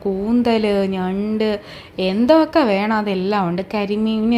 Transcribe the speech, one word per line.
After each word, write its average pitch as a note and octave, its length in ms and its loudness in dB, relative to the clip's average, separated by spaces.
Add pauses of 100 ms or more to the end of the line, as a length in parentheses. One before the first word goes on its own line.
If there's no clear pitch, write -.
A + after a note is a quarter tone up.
കൂന്തൽ, A3 680 0 (300)
ഞണ്ട്, G#3 520 -2 (600)
എന്തൊക്കെ D4+ 540 4 (100)
വേണം G#3 300 0
അതെല്ലാം G3 460 0
ഉണ്ട്. F3 140 -2 (120)
കരിമീൻ, A3 640 0